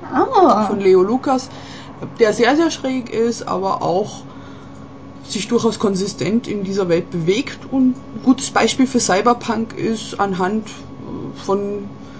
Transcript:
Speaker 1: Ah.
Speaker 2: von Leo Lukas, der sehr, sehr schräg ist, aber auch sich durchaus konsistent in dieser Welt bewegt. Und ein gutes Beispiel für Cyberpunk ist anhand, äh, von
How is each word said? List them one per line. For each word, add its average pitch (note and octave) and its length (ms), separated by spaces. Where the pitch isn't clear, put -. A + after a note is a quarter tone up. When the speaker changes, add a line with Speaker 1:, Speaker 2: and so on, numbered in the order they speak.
Speaker 1:
Ah. D4 520
Speaker 2:
von G3 160
Leo F#3+ 200
Lukas, B3+ 480
der G#3+ 140
sehr, A#3+ 240
sehr E4 120
schräg C4 400
ist, A3+ 380
aber F#3 340
auch F3+ 420
sich - 220
durchaus A3+ 320
konsistent G3 720
in G3+ 160
dieser F#3+ 240
Welt F3 220
bewegt. F#3 480
Und C4 200
ein B3 40
gutes C4 260
Beispiel A3+ 360
für B3 120
Cyberpunk A3+ 800
ist A3 420
anhand, G3+ 480
äh, - 800
von G3+ 420